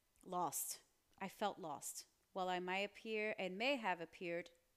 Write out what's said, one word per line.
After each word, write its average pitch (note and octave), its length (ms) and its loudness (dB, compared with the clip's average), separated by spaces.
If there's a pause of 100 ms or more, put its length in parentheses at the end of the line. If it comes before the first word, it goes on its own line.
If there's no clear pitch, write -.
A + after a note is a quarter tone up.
(260)
lost. F3+ 520 0 (420)
I G3 60 -2
felt G3 320 0
lost. - 460 -6 (280)
While F#3 160 2
I F3+ 120 2
might F#3 240 2
appear, G#3+ 560 0
and F#3 180 -2
may C4 160 4
have G3 260 2
appeared, E3+ 500 -4 (260)